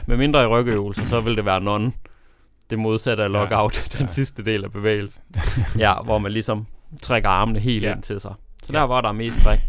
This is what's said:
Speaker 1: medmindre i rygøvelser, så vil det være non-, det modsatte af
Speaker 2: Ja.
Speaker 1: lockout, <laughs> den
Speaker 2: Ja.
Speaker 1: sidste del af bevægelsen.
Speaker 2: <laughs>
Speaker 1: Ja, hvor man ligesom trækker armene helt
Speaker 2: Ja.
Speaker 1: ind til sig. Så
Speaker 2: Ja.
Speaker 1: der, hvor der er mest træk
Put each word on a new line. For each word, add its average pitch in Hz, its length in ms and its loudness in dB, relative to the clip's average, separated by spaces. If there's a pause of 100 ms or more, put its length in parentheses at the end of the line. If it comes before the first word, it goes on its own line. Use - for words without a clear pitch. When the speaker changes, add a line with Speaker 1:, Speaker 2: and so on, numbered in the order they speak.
Speaker 1:
medmindre 135 380 4
i 117 40 4
rygøvelser, 107 580 0
så 117 160 0
vil 113 160 0
det 104 80 -2
være 95 140 2 (280)
non-, 127 40 -2 (800)
det 113 100 -4
modsatte 110 440 0
af 101 40 0
Speaker 2:
Ja. 98 60 -2
Speaker 1:
lockout, 104 560 0
<laughs> - 40 -12
den - 80 -4
Speaker 2:
Ja. 131 60 0
Speaker 1:
sidste 131 380 -4
del 107 180 -2
af 98 80 -10
bevægelsen. 104 520 -4 (300)
Speaker 2:
<laughs> - 240 -2
Speaker 1:
Ja, 104 260 2
hvor 110 140 0
man 101 140 -2
ligesom 110 340 -4 (360)
trækker 113 280 0
armene 104 300 2
helt 110 240 0
Speaker 2:
Ja. 104 120 -2
Speaker 1:
ind - 80 -10
til 101 160 -8
sig. 98 140 -14 (300)
Så 135 100 -10
Speaker 2:
Ja. 156 60 2
Speaker 1:
der, 147 60 2
hvor 127 160 2
der 113 80 0
er 104 40 -4
mest 113 280 -4
træk 107 280 10